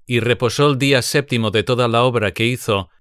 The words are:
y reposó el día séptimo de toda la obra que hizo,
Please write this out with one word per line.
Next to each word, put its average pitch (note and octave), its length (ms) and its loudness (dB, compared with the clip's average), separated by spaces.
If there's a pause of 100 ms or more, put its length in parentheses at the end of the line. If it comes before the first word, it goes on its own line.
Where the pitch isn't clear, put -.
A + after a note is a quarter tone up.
y A#2 160 -2
reposó A#2+ 480 0
el C#3+ 80 2
día C#3 240 2
séptimo A#2+ 500 -2
de G#2+ 120 2
toda A#2+ 260 0
la A#2 140 2
obra A2+ 300 0
que A2+ 120 -2
hizo, A2+ 460 -2 (100)